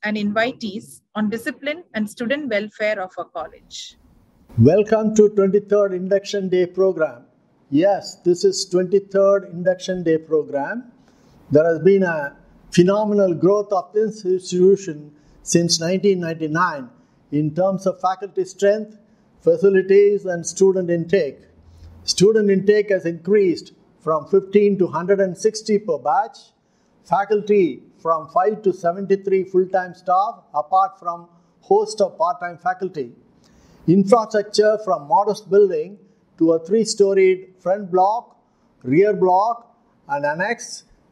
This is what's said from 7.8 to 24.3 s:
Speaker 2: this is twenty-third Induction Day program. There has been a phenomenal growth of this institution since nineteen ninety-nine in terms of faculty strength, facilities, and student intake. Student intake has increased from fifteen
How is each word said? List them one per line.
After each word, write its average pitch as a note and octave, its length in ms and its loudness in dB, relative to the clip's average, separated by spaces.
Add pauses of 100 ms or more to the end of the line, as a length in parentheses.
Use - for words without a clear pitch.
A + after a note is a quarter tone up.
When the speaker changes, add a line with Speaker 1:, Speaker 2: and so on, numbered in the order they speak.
Speaker 2:
this F3 220 0
is F#3+ 260 0
twenty-third G3 840 0
Induction F#3 520 -4
Day D#3+ 140 2
program. D#3 760 -4 (600)
There D3 140 4
has E3 140 0
been F#3+ 240 4
a D#3 340 -6 (340)
phenomenal G3 600 2
growth G3+ 400 0
of F3 200 -4
this G#3+ 300 -4
institution F3+ 920 0 (300)
since E3+ 360 0
nineteen F#3 420 0
ninety-nine D#3+ 680 -4 (420)
in D3+ 220 -2
terms F#3+ 320 -2
of F#3 140 -4
faculty F#3 460 -6
strength, G#3 520 -2 (440)
facilities, G3 840 4
and F3 200 -6
student F#3+ 440 2
intake. E3+ 500 -2 (640)
Student G#3 460 2
intake G3+ 420 2
has F3+ 140 -2
increased F3 680 -2 (260)
from D#3 280 -4
fifteen G3 520 2